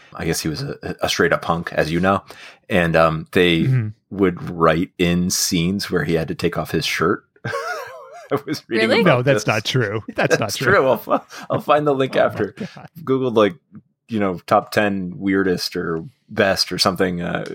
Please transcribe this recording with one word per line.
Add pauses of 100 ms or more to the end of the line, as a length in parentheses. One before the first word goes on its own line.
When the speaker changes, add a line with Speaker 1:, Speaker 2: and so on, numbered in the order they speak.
(140)
Speaker 1:
I
guess
he
was
a,
a
straight
up
punk,
as
you
know, (460)
and,
um,
they
Speaker 2:
Mm-hmm. (220)
Speaker 1:
would
write
in
scenes
where
he
had
to
take
off
his
shirt. (100)
<laughs>
I
was
reading
Speaker 3:
Really?
Speaker 1:
about
Speaker 2:
No,
that's
Speaker 1:
this.
Speaker 2:
not
true. (120)
That's
not
Speaker 1:
That's
Speaker 2:
true.
Speaker 1:
true.
I'll
fi-, (300)
I'll
find
the
link
Speaker 2:
Oh
my
Speaker 1:
after.
Speaker 2:
God. (160)
Speaker 1:
Googled,
like, (540)
you
know,
top
ten
weirdest
or (260)
best
or
something,
uh, (100)